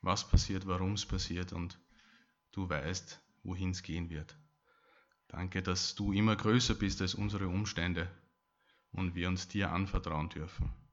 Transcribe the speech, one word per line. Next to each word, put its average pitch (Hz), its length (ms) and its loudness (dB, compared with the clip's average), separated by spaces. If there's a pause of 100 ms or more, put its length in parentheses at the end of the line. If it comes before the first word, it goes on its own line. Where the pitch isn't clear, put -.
was 95 240 0
passiert, 95 400 6
warum's 95 400 0
passiert 90 460 -2
und 87 260 -6 (760)
du 95 160 -2
weißt, 80 500 -4 (240)
wohin's 90 400 -2
gehen 85 260 -4
wird. 76 280 -10 (880)
Danke, 92 340 -4
dass 92 340 -2
du 101 180 0
immer 104 240 6
größer 113 380 4
bist 95 260 0
als 92 120 0
unsere 101 360 -2
Umstände 90 600 0 (840)
und 92 200 -2
wir 90 140 0
uns 92 220 -2
dir 98 240 0
anvertrauen 82 560 0
dürfen. - 420 -4 (220)